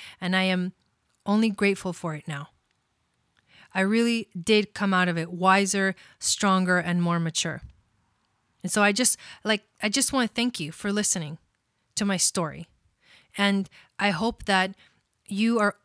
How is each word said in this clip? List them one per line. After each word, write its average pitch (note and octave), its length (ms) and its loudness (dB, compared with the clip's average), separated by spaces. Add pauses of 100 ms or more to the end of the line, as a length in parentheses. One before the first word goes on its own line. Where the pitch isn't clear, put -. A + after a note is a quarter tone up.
(200)
and F3+ 160 -2
I F#3+ 80 2
am F#3 300 0 (520)
only A3 240 2
grateful G3 440 0
for D#3+ 220 -8
it D3 120 -14
now. D3 220 -10 (1300)
I F#3+ 60 0
really A3+ 480 0 (120)
did G#3+ 320 2
come G3 220 0
out F3+ 120 2
of E3+ 100 0
it E3 140 -6
wiser, F#3+ 600 2 (240)
stronger, F#3 640 2
and F3 240 0
more E3+ 160 0
mature. E3 420 -4 (1000)
And F3 80 -6
so G#3 100 2
I G3+ 100 4
just, A#3 240 2 (280)
like, G#3 240 -2 (160)
I G#3+ 60 0
just B3+ 220 0
wanna B3 180 0
thank A#3+ 300 -2
you D#3+ 120 -8
for G3+ 200 -6
listening F3 460 -2 (580)
to G#3 100 -2
my G3 120 0
story. D#3+ 500 -4 (680)
And G3 320 2 (300)
I G3+ 100 2
hope G#3+ 360 -2
that F#3+ 280 2 (540)
you A3 320 0
are G3+ 260 2